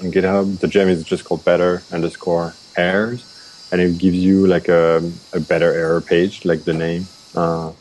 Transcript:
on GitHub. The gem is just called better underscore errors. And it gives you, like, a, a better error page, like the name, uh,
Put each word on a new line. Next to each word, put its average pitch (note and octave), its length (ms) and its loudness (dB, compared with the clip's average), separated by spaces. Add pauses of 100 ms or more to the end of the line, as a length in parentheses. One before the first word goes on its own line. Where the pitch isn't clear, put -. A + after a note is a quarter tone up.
on F#2 100 -6
GitHub. F#2+ 480 0
The - 80 -2
gem F#2+ 220 2
is E2+ 140 0
just E2 220 -6
called E2 200 -6
better F2 460 2
underscore E2+ 640 -4 (220)
errors. G#2 960 -4
And F2+ 80 0
it F2+ 180 2
gives F2+ 200 2
you, F#2+ 300 4
like, F2 200 2
a, E2 340 4 (320)
a F2 60 -4
better E2 340 2
error E2 280 0
page, F2 440 0
like D#2+ 180 0
the E2+ 100 -2
name, E2+ 340 -4 (280)
uh, E2+ 460 -4